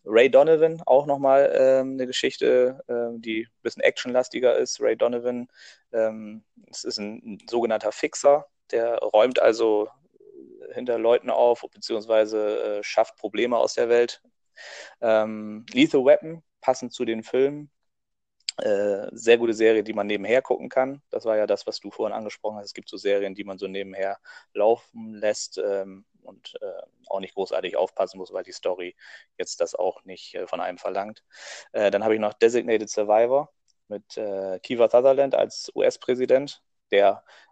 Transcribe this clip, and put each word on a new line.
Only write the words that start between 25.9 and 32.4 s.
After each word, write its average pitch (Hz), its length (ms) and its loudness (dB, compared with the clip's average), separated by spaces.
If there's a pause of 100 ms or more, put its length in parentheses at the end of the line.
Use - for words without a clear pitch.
und, - 360 -20
äh, 92 220 -12 (240)
auch 98 140 -6
nicht 95 160 -12
großartig 92 420 -4
aufpassen 95 400 -2
muss, 95 160 -14
weil 92 100 -8
die 90 80 -20
Story 90 440 -8 (420)
jetzt - 240 -8
das 85 140 -6
auch - 300 -4
nicht, - 280 -18
äh, 92 140 -8
von 87 120 -8
einem 90 200 -8
verlangt. 98 440 -8 (480)
Äh, 104 200 2
dann 101 120 2
hab 110 80 4
ich 110 80 2
noch 107 140 -2
Designated 113 560 2